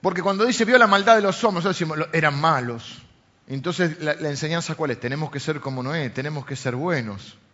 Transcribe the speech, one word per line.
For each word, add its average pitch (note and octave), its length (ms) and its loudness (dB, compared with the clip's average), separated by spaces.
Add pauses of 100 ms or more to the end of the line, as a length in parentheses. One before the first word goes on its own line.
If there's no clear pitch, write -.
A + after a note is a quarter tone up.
Porque F#3 200 0
cuando G3 220 0
dice, A#3 220 2
"Vio B3 120 6
la A#3 100 8
maldad G3+ 280 6
de G#3+ 60 4
los G3 240 0
hombres", F3+ 180 2
nosotros F#3+ 140 0
decimos, D#3 200 -4
"Lo-, D#3 140 -4
eran D3+ 260 2
malos". B2+ 640 -2 (460)
Entonces, D#3 540 -2
¿la, D3+ 140 0
la D#3 140 -4
enseñanza D#3 460 -4
cuál D3 160 -2
es? A#2 80 -4
Tenemos C#3 320 -4
que C#3+ 80 -6
ser D3+ 220 -4
como C3 200 -6
Noé, C#3 280 -4
tenemos C#3 360 -6
que C3+ 120 -8
ser B2 180 -4
buenos. B2 640 -4 (160)